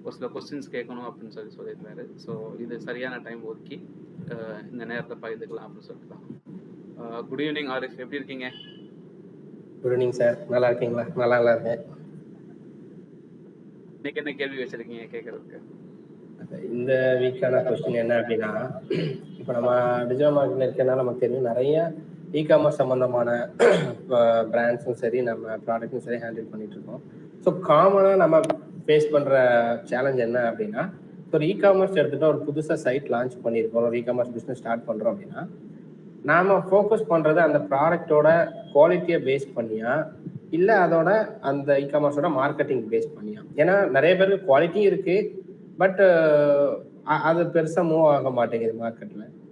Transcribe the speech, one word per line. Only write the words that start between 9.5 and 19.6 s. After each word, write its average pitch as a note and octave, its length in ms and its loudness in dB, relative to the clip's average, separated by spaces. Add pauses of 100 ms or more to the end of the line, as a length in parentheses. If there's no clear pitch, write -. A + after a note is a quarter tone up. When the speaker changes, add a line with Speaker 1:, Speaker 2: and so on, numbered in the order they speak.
Speaker 2:
குட் B2+ 100 -2
ஈவினிங் B2 180 0
சார், A#2+ 400 0
நல்லா B2 180 2
இருக்கீங்களா? A#2+ 380 -2 (100)
நல்லா, B2 200 2
நல்லா A#2 160 4
இருக்கேன். A#2 340 -2 (2000)
Speaker 1:
இன்னைக்கு D3 300 -10
என்ன C#3+ 60 -6
கேள்வி C3+ 320 -8
வச்சிருக்கீங்க A#2 420 -14 (100)
கேட்கறதுக்கு? A2+ 440 -14 (1120)
Speaker 2:
இந்த B2+ 500 2
வீக்கான B2+ 420 0
கொஸ்டின் B2 300 -2
என்ன A#2 260 0
அப்படின்னா, A2 640 -4 (580)
இப்ப B2+ 140 -8
நம்ம B2 500 2